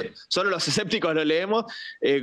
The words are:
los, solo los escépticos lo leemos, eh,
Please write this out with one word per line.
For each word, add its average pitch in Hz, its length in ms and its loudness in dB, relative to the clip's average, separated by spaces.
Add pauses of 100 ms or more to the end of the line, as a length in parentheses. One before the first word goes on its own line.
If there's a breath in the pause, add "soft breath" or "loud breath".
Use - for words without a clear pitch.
los, - 200 -20
solo 196 220 0
los 170 160 -2
escépticos 175 480 0
lo 156 100 2
leemos, 190 400 2 (360 loud breath)
eh, 139 220 4